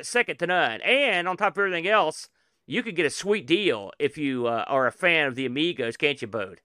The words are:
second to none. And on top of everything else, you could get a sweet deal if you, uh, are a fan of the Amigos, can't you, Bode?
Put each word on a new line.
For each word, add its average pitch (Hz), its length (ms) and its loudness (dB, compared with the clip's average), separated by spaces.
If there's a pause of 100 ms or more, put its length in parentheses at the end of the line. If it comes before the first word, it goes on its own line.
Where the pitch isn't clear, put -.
second 220 340 -2
to 170 100 -2
none. 151 340 2
And 214 460 2
on 185 100 -2
top 196 160 2
of 202 60 -6
everything 180 280 0
else, 196 420 2 (380)
you 214 160 -2
could 214 120 -8
get 165 100 2
a 135 40 2
sweet 190 380 -2
deal 139 500 0
if 139 200 -2
you, 131 300 -2
uh, 117 200 0
are 135 180 2
a 120 60 0
fan 165 360 2
of 123 80 -4
the 135 100 -4
Amigos, 127 520 -2
can't 143 240 0
you, 123 60 -8
Bode? 95 380 -8